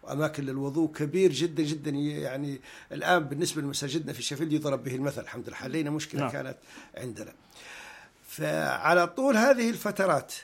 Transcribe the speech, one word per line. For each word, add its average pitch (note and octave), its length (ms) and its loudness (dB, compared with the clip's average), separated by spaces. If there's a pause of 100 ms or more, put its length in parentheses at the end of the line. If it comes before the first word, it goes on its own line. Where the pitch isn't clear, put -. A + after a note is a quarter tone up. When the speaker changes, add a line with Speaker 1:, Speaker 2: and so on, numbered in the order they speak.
Speaker 1:
وأماكن D3 400 -2
للوضوء C#3 500 -2
كبير D#3+ 380 4
جدًا D#3 320 0
جدًا. D3 280 -4
يعني C#3+ 720 -4 (300)
الآن E3+ 320 4
بالنسبة D3 380 -2
لمساجدنا C#3+ 520 -4
في A2+ 80 -10
شيفيلد D3 320 -2
يضرب C#3+ 300 0
به B2+ 120 -4
المثل، C3+ 260 -4
الحمد A2+ 260 -10
لله، - 80 -12
حلينا D3 340 -4
مشكلة D3 320 -2
Speaker 2:
نعم. B2 100 0
Speaker 1:
كانت C3+ 260 -8 (400)
عندنا. G#2 360 -10 (920)
فعلى D3+ 800 2
طول C4 300 4
هذه A#3+ 320 6
الفترات F#3+ 640 0 (100)